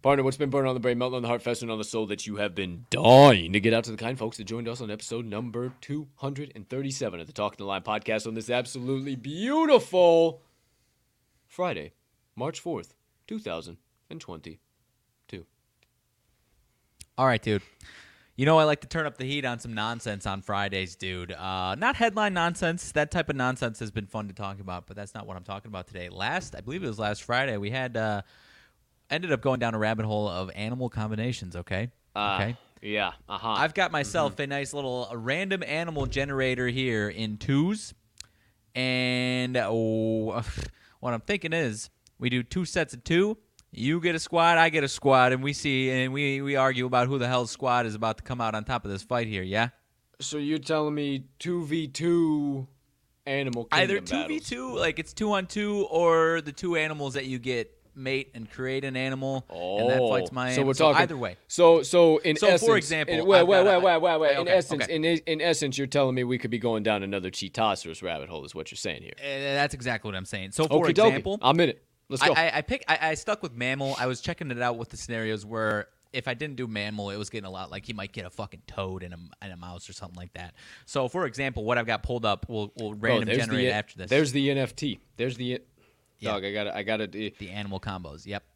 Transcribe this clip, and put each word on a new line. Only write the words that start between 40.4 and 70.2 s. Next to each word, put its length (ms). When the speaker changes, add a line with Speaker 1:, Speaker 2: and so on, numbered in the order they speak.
Speaker 2:
<laughs> 300
what 120
I'm 100
thinking 300
is, 380
we 100
do 140
two 200
sets 300
of 80
two. 340
You 300
get 140
a 40
squad, 380
I 140
get 120
a 60
squad, 440
and 100
we 100
see, 380
and 200
we, 300
we 160
argue 300
about 200
who 120
the 100
hell's 220
squad 340
is 100
about 220
to 80
come 160
out 140
on 100
top 220
of 40
this 120
fight 240
here, 160
yeah? 260
Speaker 1:
So 180
you're 200
telling 360
me 300
two 280
v 200
two 800
animal 400
kingdom 160
Speaker 2:
Either 180
two 260
v 140
two, 160
Speaker 1:
battles. 120
Speaker 2:
like 180
it's 140
two 220
on 120
two, 440
or 500
the 100
two 260
animals 360
that 140
you 120
get 320
mate 360
and 160
create 340
an 120
animal, 540
and 400
that 100
Speaker 1:
Oh, 100
Speaker 2:
fights 220
my 160
Speaker 1:
so 40
Speaker 2:
animal. 160
Speaker 1:
we're 60
Speaker 2:
So 180
Speaker 1:
talking 100
Speaker 2:
either 140
way. 200
Speaker 1:
So, 340
so 360
in 180
Speaker 2:
So, 100
for 80
Speaker 1:
essence, 220
Speaker 2:
example, 380
Speaker 1:
in, 120
wait, 140
Speaker 2:
I've 80
Speaker 1:
wait, 160
Speaker 2:
got 180
Speaker 1:
wait, 120
Speaker 2:
a, 40
Speaker 1:
wait, 40
wait, 180
wait. 120
In 100
Speaker 2:
okay, 100
Speaker 1:
essence, 320
Speaker 2:
okay. 120
Speaker 1:
in, 80
in 360
essence, 360
you're 100
telling 280
me 100
we 140
could 120
be 80
going 240
down 200
another 280
Cheetosaurus 720
rabbit 260
hole, 160
is 100
what 160
you're 60
saying 260
here. 160
Speaker 2:
Uh, 360
that's 200
exactly 340
what 80
I'm 80